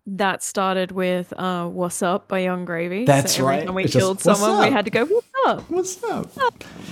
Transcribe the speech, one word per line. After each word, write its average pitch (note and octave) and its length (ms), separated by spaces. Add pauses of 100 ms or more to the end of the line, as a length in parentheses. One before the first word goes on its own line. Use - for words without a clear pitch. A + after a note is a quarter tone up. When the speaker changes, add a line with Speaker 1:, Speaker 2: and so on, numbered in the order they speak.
Speaker 1:
that F#3+ 340
started F#3+ 500
with, F3+ 460
uh, F3+ 300
"What's F3+ 340
Up" F#3 260
by F#3+ 120
Young F3+ 260
Gravy. F3 400
Speaker 2:
That's C#3 300
Speaker 1:
So - 80
every - 140
Speaker 2:
right. - 100
Speaker 1:
time F#3 80
we F#3+ 80
Speaker 2:
It's D3+ 100
just, B2+ 80
Speaker 1:
killed F#3+ 240
Speaker 2:
"What's G3+ 140
Speaker 1:
someone, G#3 220
we G#3+ 60
Speaker 2:
up? A3 60
Speaker 1:
had G#3 120
to F#3+ 60
go, A3 140
"What's G#4 220 (180)
up?" A3+ 240
Speaker 2:
What's F#4 340
up?" G#4+ 220
Speaker 1:
What's - 140
up? B4+ 240 (280)